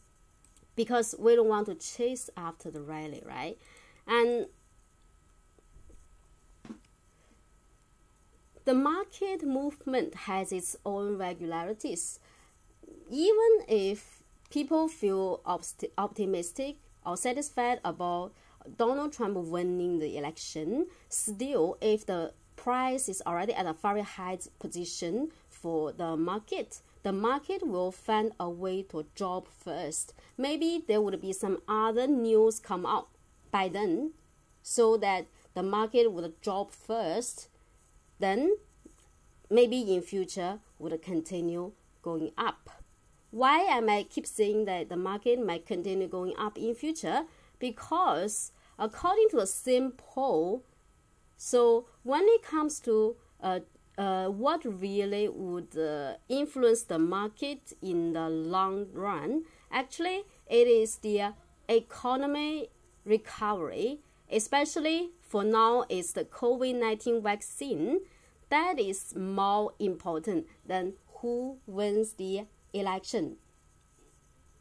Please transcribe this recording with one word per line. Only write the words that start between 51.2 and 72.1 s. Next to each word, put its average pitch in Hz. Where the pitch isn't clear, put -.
so 240
when 285
it 453
comes 302
to, 220
uh, 185
uh, 190
what 269
really 202
would, 175
uh, 151
influence 254
the 165
market 214
in 170
the 160
long 190
run, 196
actually 349
it 240
is 220
the, 208
uh, 202
economy 277
recovery, 208
especially 302
for 202
now 226
is 180
the -
covid 247
nineteen 226
vaccine. 214
That 302
is 196
more 196
important 170
than 185
who 247
wins 208